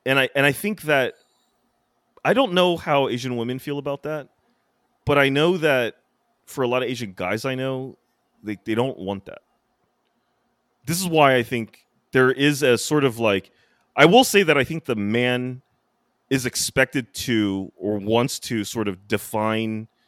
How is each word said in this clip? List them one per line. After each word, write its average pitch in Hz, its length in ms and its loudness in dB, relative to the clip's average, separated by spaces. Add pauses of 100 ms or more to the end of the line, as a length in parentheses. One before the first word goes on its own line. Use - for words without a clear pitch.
and 135 140 2
I, 131 160 2
and 139 100 2
I 143 60 4
think 202 320 -6
that, 143 320 0 (1080)
I 170 100 2
don't 247 180 2
know 180 240 2
how 143 320 0
Asian 123 280 -6
women 120 220 -6
feel 143 200 -8
about 139 240 -8
that, 151 260 -10 (800)
but 117 120 2
I 139 100 4
know 156 300 2
that 135 380 0 (500)
for 135 180 -4
a - 20 0
lot 123 160 0
of 120 60 -2
Asian 117 240 -8
guys 98 320 -6
I 135 100 -4
know, 131 420 -8 (460)
they, 101 220 -8
they 113 100 -2
don't 123 240 -2
want 95 280 -8
that. - 160 -18 (1400)
This 165 160 -4
is 190 60 -4
why 147 300 4
I 123 60 2
think 117 440 -8 (260)
there 131 200 4
is 139 300 0
a 123 140 4
sort 147 280 0
of, 117 140 0
like, 101 320 0 (460)
I 143 100 8
will 233 180 8
say 202 180 4
that 156 160 2
I 131 60 2
think 160 200 -8
the 120 120 -2
man 123 680 -2 (680)
is 131 160 0
expected - 680 -2
to 101 640 -2
or 101 220 -4
wants 113 420 0
to 110 240 -6
sort 107 240 -6
of 95 180 -10
define 110 840 -4 (200)